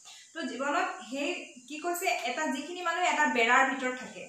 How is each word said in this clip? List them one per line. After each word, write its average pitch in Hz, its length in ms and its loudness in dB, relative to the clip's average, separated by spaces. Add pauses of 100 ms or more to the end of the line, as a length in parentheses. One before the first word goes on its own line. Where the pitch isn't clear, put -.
(340)
तो 330 80 -8
জীৱনত 285 460 0 (220)
সেই 294 240 -2 (340)
কি 294 100 -10
কৈছে, 349 320 -2
এটা 311 360 -2
যিখিনি 311 360 -4
মানুহ 339 220 0
এটা 302 220 4
বেৰাৰ 247 440 6
ভিতৰত 254 280 0
থাকে 185 300 -10